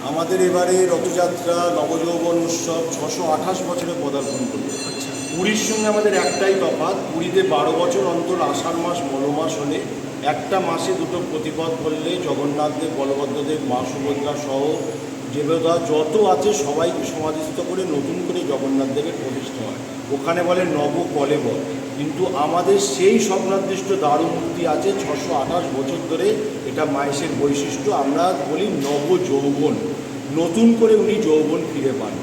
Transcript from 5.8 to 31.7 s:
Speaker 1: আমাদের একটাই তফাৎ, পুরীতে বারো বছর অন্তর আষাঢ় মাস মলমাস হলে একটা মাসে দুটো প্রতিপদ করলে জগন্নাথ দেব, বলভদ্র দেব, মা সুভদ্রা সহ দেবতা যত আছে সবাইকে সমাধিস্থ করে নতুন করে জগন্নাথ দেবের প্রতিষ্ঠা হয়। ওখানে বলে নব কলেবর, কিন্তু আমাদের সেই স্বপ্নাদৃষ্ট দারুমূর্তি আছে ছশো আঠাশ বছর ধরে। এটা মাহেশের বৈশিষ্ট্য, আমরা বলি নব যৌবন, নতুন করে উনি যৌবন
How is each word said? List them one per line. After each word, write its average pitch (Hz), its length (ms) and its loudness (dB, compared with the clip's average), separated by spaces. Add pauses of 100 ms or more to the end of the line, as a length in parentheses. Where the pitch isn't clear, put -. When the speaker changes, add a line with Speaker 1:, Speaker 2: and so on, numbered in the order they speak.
Speaker 1:
আমাদের 208 260 4
একটাই 185 400 2
তফাৎ, 160 600 0
পুরীতে 180 300 0
বারো 156 280 2
বছর 175 280 2
অন্তর 175 420 0
আষাঢ় 156 340 0
মাস 175 220 -2
মলমাস 143 640 -2
হলে 147 200 -2 (440)
একটা 156 360 0
মাসে 170 340 -2
দুটো 165 380 -2
প্রতিপদ 156 380 -4 (140)
করলে 160 320 -2
জগন্নাথ 143 560 0 (100)
দেব, 160 160 -2
বলভদ্র 139 460 -2
দেব, 151 140 -2 (100)
মা 123 80 0
সুভদ্রা 139 580 -2 (120)
সহ 135 280 0 (600)
দেবতা 165 440 2 (120)
যত 156 360 4
আছে 190 280 4
সবাইকে 147 520 0
সমাধিস্থ 156 540 -4 (100)
করে 185 140 -2
নতুন 165 440 -2
করে 180 120 -2
জগন্নাথ 135 480 0
দেবের 147 260 -2 (100)
প্রতিষ্ঠা 131 420 -6
হয়। 107 140 -6 (320)
ওখানে 165 320 0
বলে 180 200 2
নব 147 420 0 (100)
কলেবর, 139 440 0 (380)
কিন্তু 156 400 -2
আমাদের 170 420 4
সেই 202 400 4
স্বপ্নাদৃষ্ট 190 800 0
দারুমূর্তি 151 680 0
আছে 135 240 2
ছশো 135 420 -2
আঠাশ 139 300 0 (160)
বছর 135 180 -2 (120)
ধরে। 180 260 2 (300)
এটা 160 200 -2
মাহেশের 143 420 -2 (120)
বৈশিষ্ট্য, 143 520 0
আমরা 165 420 2 (180)
বলি 180 160 0
নব 147 500 0 (120)
যৌবন, 139 460 2 (600)
নতুন 214 440 6
করে 220 160 8
উনি 196 200 4
যৌবন 156 460 4 (120)